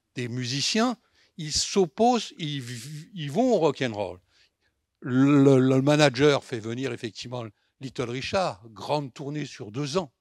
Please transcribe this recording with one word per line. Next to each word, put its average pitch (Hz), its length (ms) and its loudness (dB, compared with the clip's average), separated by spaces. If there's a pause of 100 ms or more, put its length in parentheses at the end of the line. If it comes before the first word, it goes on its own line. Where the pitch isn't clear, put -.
(140)
des 123 140 -6
musiciens, 135 680 -2 (420)
ils 151 140 -8
s'opposent, 214 880 0
ils, 147 240 -6 (520)
ils 147 160 -8
vont 233 240 2
au 190 40 4
rock'n'roll. 107 600 -2 (840)
Le, 139 580 6
le 131 240 4
manager 143 640 4
fait 117 160 -8
venir 120 320 -8
effectivement 120 520 -10 (360)
Little 127 300 -8
Richard, 135 580 -4
grande 127 460 -6
tournée 147 320 -8
sur 107 260 -14
deux 143 240 -4
ans. 175 240 -4